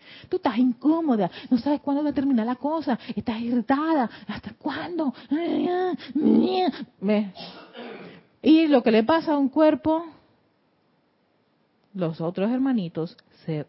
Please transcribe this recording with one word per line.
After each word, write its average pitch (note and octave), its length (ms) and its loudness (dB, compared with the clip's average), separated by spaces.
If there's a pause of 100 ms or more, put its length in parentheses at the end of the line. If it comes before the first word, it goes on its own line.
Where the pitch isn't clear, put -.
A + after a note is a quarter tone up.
(300)
Tú F#4 60 -2
estás B3+ 240 -2
incómoda, C4 720 2 (180)
no B3+ 80 2
sabes C#4 240 -2
cuándo C#4+ 220 -2
va D4 80 -2
a - 20 -4
terminar C4+ 320 0
la B3 120 -4
cosa, D4 420 -2 (160)
estás A3 260 -4
irritada. C4+ 680 0 (200)
¿Hasta - 260 -12
cuándo? D#4 580 -6 (1900)
¿Ves? G#3 260 0 (1160)
Y D#4 240 6
lo C#4 160 4
que A3+ 80 2
le A3 120 4
pasa D#4+ 300 2
a C#4+ 60 2
un C#4 100 2
cuerpo, D#4 560 2 (1900)
los E3 260 -4
otros F#3+ 300 -2
hermanitos A3 680 -2 (260)
se D3+ 260 -6